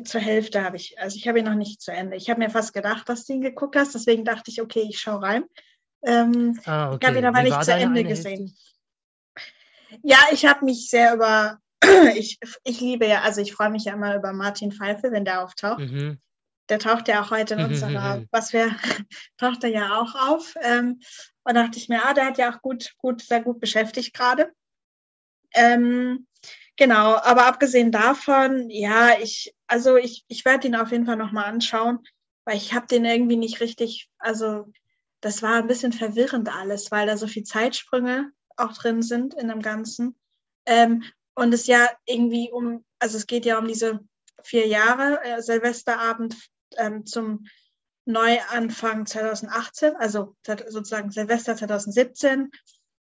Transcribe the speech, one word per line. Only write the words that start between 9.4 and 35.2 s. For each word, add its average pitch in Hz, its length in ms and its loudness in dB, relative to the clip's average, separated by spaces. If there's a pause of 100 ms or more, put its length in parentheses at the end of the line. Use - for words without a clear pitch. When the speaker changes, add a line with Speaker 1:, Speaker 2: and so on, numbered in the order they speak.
Speaker 1:
Ja, 277 160 8 (140)
ich 302 160 4
habe 285 180 4
mich 247 240 -2
sehr 240 240 6
über, 220 460 2 (220)
<clears throat> 349 340 10
ich, 220 240 -6 (240)
ich 240 180 -6
liebe 247 240 0
ja, 208 160 2
also 208 200 0
ich 202 120 -6
freue 214 160 -2
mich 214 160 -6
ja 202 80 -6
immer 202 220 -4
über 196 180 -6
Martin 202 380 -6
Pfeiffer, 208 400 -6
wenn 208 120 -2
der 185 200 -4
auftaucht. 202 380 -6
Speaker 2:
Mhm. 139 380 -8 (500)
Speaker 1:
Der 214 100 0
taucht 226 280 0
ja 208 140 0
auch 208 80 -10
heute 220 240 -4
in 214 60 -4
Speaker 2:
Mhm, 160 80 -2
Speaker 1:
unserer, 143 480 -4
Speaker 2:
mhm, 202 60 -8
mhm. - 100 -16
Speaker 1:
was 226 220 -4
wir, 226 220 0
<laughs> 214 320 -6 (300)
taucht 247 260 -4
er 247 60 -2
ja 208 320 -2
auch 233 140 -6
auf. 285 440 -2
Ähm, 247 400 0 (440)
und 247 100 0
dachte 233 240 2
ich - 120 -14
mir, 233 140 0
ah, 269 120 2
der 269 100 4
hat 262 140 -2
ja 240 120 2
auch 240 120 -18
gut, 254 340 -8
gut, 247 240 -4
sehr 233 220 -2
gut 240 160 -4
beschäftigt 220 560 -4
gerade. 254 360 -2 (1040)
Ähm, 240 720 2 (520)
genau, 220 400 6
aber 247 280 6
abgesehen 254 460 4
davon, 262 800 2
ja, 214 480 4
ich, - 340 -10 (140)
also 254 300 4
ich, 240 320 0
ich - 160 -14
werde 262 220 2
ihn 240 80 0
auf 226 160 -2
jeden 240 140 0
Fall 233 120 -2
nochmal 214 280 -4
anschauen, 233 540 -2 (460)
weil 214 120 -4
ich 208 160 -8
hab 240 140 -4
den 240 180 2
irgendwie 233 300 2
nicht 226 240 -4
richtig, 233 580 -6
also 214 480 -6 (560)